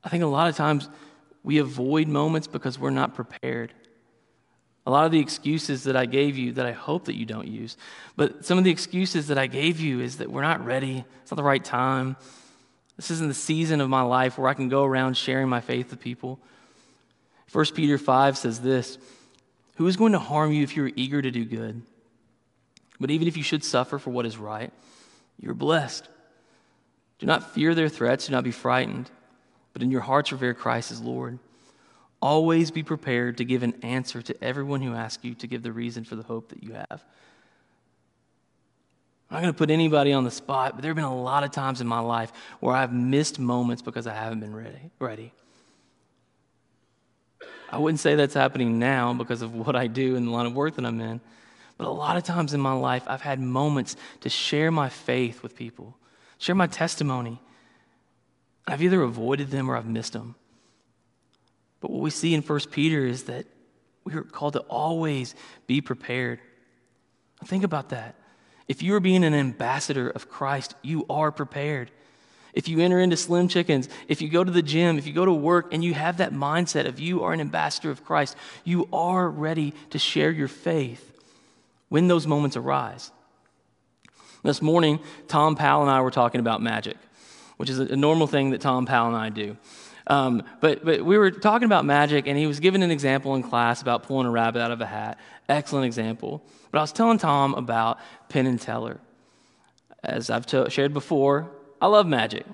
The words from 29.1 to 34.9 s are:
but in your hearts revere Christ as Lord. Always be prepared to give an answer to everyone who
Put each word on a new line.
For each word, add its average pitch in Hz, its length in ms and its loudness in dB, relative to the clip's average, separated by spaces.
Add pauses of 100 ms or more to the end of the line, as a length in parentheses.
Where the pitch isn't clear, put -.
but - 100 -8
in 127 80 2
your 127 120 0
hearts 143 300 0
revere 127 220 -2
Christ 117 380 -4
as 117 80 -12
Lord. 123 380 -8 (840)
Always 160 500 4
be 160 120 -6
prepared 123 560 -4
to 123 60 -2
give 123 180 0
an 117 200 0
answer 123 400 -6
to - 220 -10
everyone 139 380 -4
who 123 120 -4